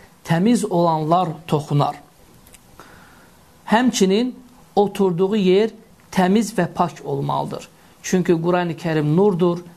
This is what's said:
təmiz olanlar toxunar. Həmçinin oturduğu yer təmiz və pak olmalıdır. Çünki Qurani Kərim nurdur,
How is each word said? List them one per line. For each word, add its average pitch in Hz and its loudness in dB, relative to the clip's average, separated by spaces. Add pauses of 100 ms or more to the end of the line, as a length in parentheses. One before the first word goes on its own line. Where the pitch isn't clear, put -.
(240)
təmiz 196 2
olanlar 170 0 (200)
toxunar. 143 0 (1700)
Həmçinin 226 2 (400)
oturduğu 190 0
yer 196 2 (420)
təmiz 196 0
və 175 -2
pak - -4
olmalıdır. 143 -6 (360)
Çünki 180 0
Qurani 170 0
Kərim 156 -2
nurdur, 180 2 (200)